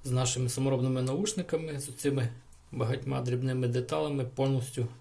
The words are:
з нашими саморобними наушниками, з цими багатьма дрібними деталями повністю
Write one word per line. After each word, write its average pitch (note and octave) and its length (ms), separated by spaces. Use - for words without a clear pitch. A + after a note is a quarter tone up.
з C3 80
нашими B2+ 380
саморобними C3 520
наушниками, D#3+ 760
з - 140
цими C3+ 360
багатьма C3 500
дрібними B2+ 460
деталями C#3 580
повністю B2+ 640